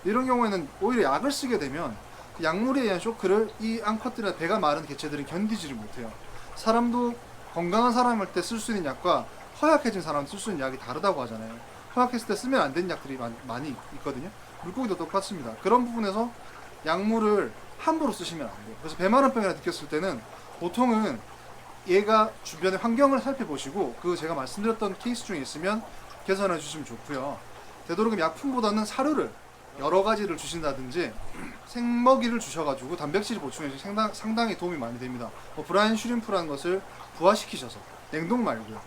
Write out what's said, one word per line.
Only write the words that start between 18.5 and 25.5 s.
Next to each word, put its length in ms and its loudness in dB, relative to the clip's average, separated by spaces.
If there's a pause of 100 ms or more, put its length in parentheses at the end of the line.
돼요. 160 -12
그래서 160 -8
배마름병이라 560 6
느꼈을 360 -4
때는 320 0 (380)
보통은 600 2 (680)
얘가 440 6 (120)
주변의 360 0
환경을 420 6
살펴보시고 800 -2
그 140 2
제가 180 -4
말씀드렸던 680 0
케이스 260 -2
중에 140 -4
있으면 440 -2 (420)